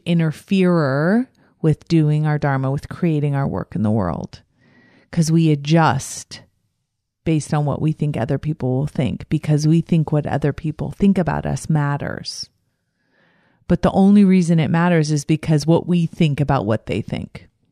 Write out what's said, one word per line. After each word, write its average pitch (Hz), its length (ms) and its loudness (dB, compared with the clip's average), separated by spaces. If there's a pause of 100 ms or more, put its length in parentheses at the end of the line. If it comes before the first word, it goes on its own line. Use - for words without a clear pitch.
interferer 170 1200 0 (340)
with 151 260 0
doing 151 380 2
our 151 140 0
dharma, 135 320 -2
with 143 180 -6
creating 147 460 -2
our 139 120 -2
work - 280 -6
in 107 80 -2
the 107 80 0
world. 95 500 -4 (720)
'Cause 160 200 0
we 160 200 4
adjust 147 880 0 (840)
based 160 280 -2
on 147 120 0
what - 160 -4
we 156 100 0
think 151 260 -4
other 139 220 -2
people 131 380 -4
will 147 100 -2
think, - 420 -6
because 151 380 0
we 165 140 4
think 160 300 0
what 151 140 0
other 143 280 -2
people 147 380 -8
think 196 260 2
about 151 280 -2
us 147 240 -6
matters. - 800 -4 (1160)
But 175 140 0
the 170 100 2
only 202 320 6
reason 180 360 4
it 151 100 0
matters 165 420 2
is 147 140 -2
because 156 420 0
what 165 200 2
we 175 180 0
think 156 340 -2
about 135 260 0
what 107 200 -2
they 98 160 -4
think, - 460 -10 (240)